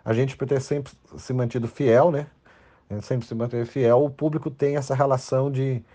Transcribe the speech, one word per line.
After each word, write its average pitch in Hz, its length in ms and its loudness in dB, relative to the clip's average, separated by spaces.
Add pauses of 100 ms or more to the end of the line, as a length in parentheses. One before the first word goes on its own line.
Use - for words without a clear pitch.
a 110 80 -4
gente, 131 240 0
por 135 120 -6
ter 135 120 0
sempre 143 320 -6 (260)
se - 160 -8
mantido 120 340 -2
fiel, 147 420 4
né? 147 160 -2 (640)
A 101 60 -8
gente 104 100 -10
sempre 123 220 -4
se 117 80 -10
manteve 120 300 -4
fiel, 123 380 4
o 147 60 0
público 156 400 -4
tem 143 260 -2
essa 139 200 -2
relação 135 560 0
de 131 320 -2 (120)